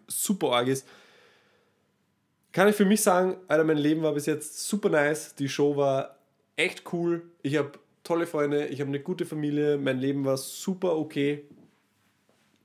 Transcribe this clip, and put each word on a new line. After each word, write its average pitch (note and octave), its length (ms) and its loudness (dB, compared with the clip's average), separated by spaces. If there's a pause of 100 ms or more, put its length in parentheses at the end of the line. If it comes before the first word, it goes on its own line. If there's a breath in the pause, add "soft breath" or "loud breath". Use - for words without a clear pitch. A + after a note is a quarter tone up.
super D#3+ 460 -2
arg B2 160 2
ist, C3+ 180 -2 (1600 soft breath)
kann G3 180 4
ich G3+ 80 4
für G#3 80 4
mich G#3 160 4
sagen, F#3 340 4 (140)
Alter, D#3+ 160 4
mein D#3 120 4
Leben D#3 240 2
war D3+ 120 2
bis C#3+ 140 -4
jetzt - 380 -6
super G#3 220 -2
nice, D3+ 480 0
die C#3 140 -4
Show C#3+ 260 2
war C#3 400 0 (400)
echt F3+ 280 -2 (100)
cool, E3+ 280 -2 (220)
ich C#3+ 140 -2
hab C3+ 200 -4 (280)
tolle E3+ 200 0
Freunde, D3 420 0
ich C3+ 120 -8
hab C#3+ 80 -4
eine C#3 140 -6
gute F3 240 -6
Familie, D3 520 -2
mein C3+ 220 -2
Leben C#3 240 -2
war C3+ 140 0
super F3+ 580 -4
okay. D3 480 -2 (1200)